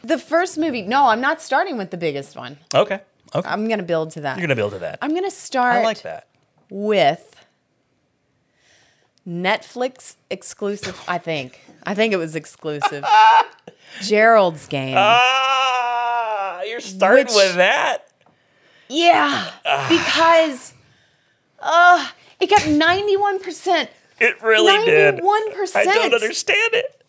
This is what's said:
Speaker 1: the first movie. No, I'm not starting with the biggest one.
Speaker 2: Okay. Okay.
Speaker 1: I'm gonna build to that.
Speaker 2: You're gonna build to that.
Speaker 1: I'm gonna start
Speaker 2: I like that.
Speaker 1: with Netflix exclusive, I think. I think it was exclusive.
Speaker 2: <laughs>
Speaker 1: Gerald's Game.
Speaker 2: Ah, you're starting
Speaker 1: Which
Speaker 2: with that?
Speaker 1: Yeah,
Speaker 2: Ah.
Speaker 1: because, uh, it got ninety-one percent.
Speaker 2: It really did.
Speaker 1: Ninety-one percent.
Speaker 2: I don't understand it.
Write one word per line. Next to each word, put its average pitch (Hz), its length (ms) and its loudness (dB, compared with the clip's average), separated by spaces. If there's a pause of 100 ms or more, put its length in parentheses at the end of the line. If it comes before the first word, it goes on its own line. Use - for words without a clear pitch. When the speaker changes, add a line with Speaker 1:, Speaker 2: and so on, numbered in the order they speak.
Speaker 1:
the 269 160 -2
first 349 400 -2
movie. 269 240 -4
No, 262 240 2
I'm 220 140 2
not 285 200 -2
starting 320 360 -2
with 190 120 -8
the 185 80 -10
biggest 143 380 -6
one. 123 220 -16 (180)
Speaker 2:
Okay. 120 240 2 (360)
Okay. - 140 -4
Speaker 1:
I'm 208 180 -4
gonna 220 140 -2
build 160 300 -4
to 160 100 -14
that. 139 160 -6
Speaker 2:
You're 185 80 -6
gonna 139 100 0
build 104 180 -2
to 95 60 -12
that. 80 220 -10
Speaker 1:
I'm 302 140 -4
gonna 370 160 -4
start 247 460 -2
Speaker 2:
I 233 60 0
like 226 200 -4
that. 156 240 -14 (420)
Speaker 1:
with 196 680 0 (1900)
Netflix 196 880 -6 (140)
exclusive, 202 800 -8
I 180 100 -4
think. 156 440 -8 (220)
I 202 120 -6
think 220 180 0
it 190 40 -2
was 165 180 -4
exclusive. 147 680 -8 (480)
Speaker 2:
<laughs> - 480 -20
Speaker 1:
Gerald's 208 680 4
Game. 135 300 -6
Speaker 2:
Ah, 240 1700 0
you're 226 180 -8
starting 202 440 4
Speaker 1:
Which 240 100 -6
Speaker 2:
with 190 200 4
that? 220 520 0 (840)
Speaker 1:
Yeah, 285 600 0 (160)
Speaker 2:
Ah. 277 240 -2
Speaker 1:
because, 320 840 0 (840)
uh, 339 480 4 (320)
it 370 100 0
got 392 180 4
ninety-one 381 720 0
percent. 339 500 -4 (300)
Speaker 2:
It 233 240 0
really 392 420 4
did. 453 300 4
Speaker 1:
Ninety-one 415 380 0
percent. 370 360 0
Speaker 2:
I 392 40 2
don't 415 200 2
understand 381 600 -2
it. - 360 -6